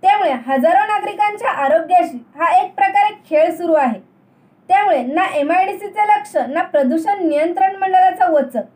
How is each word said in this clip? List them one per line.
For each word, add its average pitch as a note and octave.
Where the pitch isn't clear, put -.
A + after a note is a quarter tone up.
त्यामुळे G4+
हजारो D#4+
नागरिकांच्या G#4
आरोग्याशी D#4
हा D#4+
एक F#4+
प्रकारे G4+
खेळ D#4+
सुरू E4
आहे. B3+
त्यामुळे F#4
ना D#4
एमआयडीसीचे G4
लक्ष, G#4
ना D#4+
प्रदूषण D#4+
नियंत्रण F4
मंडळाचा F#4
वचक. C4+